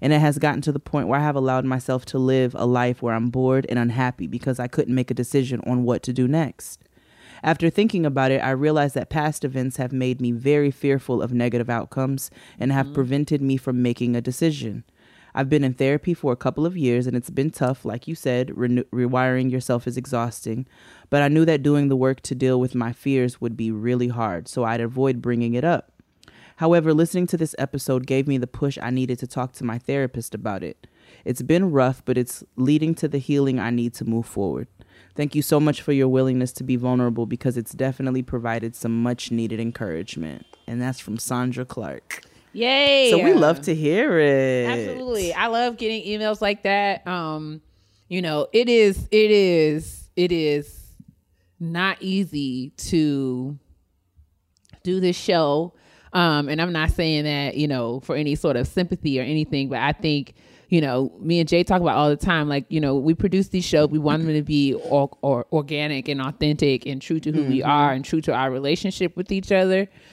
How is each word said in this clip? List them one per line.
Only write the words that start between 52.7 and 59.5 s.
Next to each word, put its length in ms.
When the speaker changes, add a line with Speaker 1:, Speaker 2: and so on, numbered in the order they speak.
Speaker 2:
to 800
do 160
this 180
show. 560
Um, 360
and 120
I'm 100
not 200
saying 340
that, 320
you 100
know, 320
for 160
any 200
sort 200
of 120
sympathy 520
or 40
anything, 460